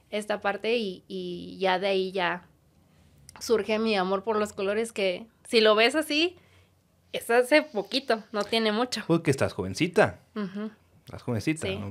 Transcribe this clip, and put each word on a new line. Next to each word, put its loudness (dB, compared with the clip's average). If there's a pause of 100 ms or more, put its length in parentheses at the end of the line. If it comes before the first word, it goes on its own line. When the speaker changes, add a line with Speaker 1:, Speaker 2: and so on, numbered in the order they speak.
(100)
Speaker 1:
esta -4
parte, -2
y, -6
y -10
ya 2
de -2
ahí 0
ya -2 (960)
surge 0
mi 2
amor 0
por 0
los -2
colores, -2
que -2 (180)
si 2
lo 8
ves 4
así, 0 (760)
es -6
hace 4
poquito, -4 (100)
no -2
tiene 0
mucho. -4
Speaker 2:
Pues 2
que 0
estás 0
jovencita. 0 (140)
Speaker 1:
Ujú. -8 (360)
Speaker 2:
Estás -14
jovencita, -4
Speaker 1:
Sí. -4
Speaker 2:
¿no? -8